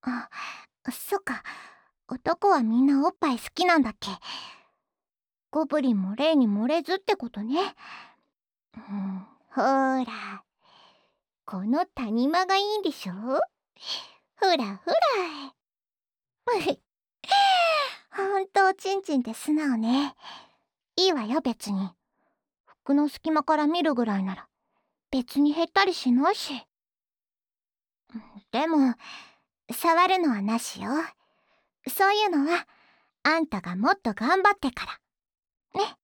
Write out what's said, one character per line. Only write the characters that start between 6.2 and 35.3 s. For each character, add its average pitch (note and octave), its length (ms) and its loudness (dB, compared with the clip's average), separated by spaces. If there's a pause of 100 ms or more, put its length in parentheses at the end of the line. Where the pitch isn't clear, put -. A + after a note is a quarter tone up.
に B3+ 120 4
漏 G#3 200 0
れ D#4+ 140 0
ず E4+ 140 -4
っ F#4+ 40 -4
て G#4 160 0
こ A#3+ 140 -12
と G3+ 120 -10
ね。 D#4 340 -4 (1000)
う A3+ 40 -16
ん、 G3 460 -8 (260)
ほ - 100 -2
ら。 A#3+ 800 -2 (1040)
こ F#3+ 180 -8
の C#4 220 0
谷 A#3+ 420 -2
間 F4 180 2
が F#4+ 120 2
い G4+ 40 2
い G#4 180 -2
ん - 20 -6
で F4 100 -2
し - 180 -10
ょ？ F3 40 -8
ほ A#3+ 260 -4 (1000)
ら G4 60 4
ほ F4 100 4
ら。 G#3+ 400 -2 (1500)
<laughs> G4 320 -2 (1400)
ほ G4 220 -2
ん G4 100 -4
と G4 180 4
お F#4+ 60 2
ち F#4+ 220 -4
ん G4 60 -2
ち D4+ 160 -2
ん B3+ 40 2
っ - 20 -2
て A3+ 100 -8
素 - 180 -4
直 D4 260 0
ね。 B3+ 380 0 (840)
い F#4 100 4
い F#4 60 4
わ B3+ 100 -2
よ、 B3 180 -2
別 A3+ 300 -4
に。 F#3+ 180 -4 (760)
服 - 280 -4
の D4 160 4
隙 - 220 -6
間 D4+ 120 2
か D#4 140 2
ら D4+ 100 2
見 E4+ 140 0
る D4+ 120 2
ぐ A#3+ 120 0
ら G3+ 140 -2
い F#3+ 40 -2
な F#3+ 120 -6
ら、 - 120 -20 (640)
別 C4 280 -2
に D4 140 4
減 E4 120 0
っ - 20 -14
た G4 160 2
り F#4+ 100 2
し - 180 0
な C#4 200 4
い G#4+ 40 0
し。 - 300 -10 (1900)
で C#4+ 160 0
も、 C#4 280 4 (760)
触 E4+ 340 2
る F#4+ 120 2
の E4 100 2
は G#3+ 120 0
な A3 180 0
し G3 220 -10
よ。 G3+ 100 -6 (960)
そ F#4+ 200 2
う G#4 40 4
い G#4+ 120 2
う G4+ 40 2
の D4 200 2
は、 F4 160 -2 (580)
あ D#4+ 160 2
ん D#4 80 -2
た G3+ 120 -6
が F3+ 160 -8
も A3+ 160 2
っ G4 80 0
と A3 140 -2
頑 D4 280 0
張 G#4 100 4
っ G4+ 60 0
て C4+ 140 -4
か - 140 -10 (880)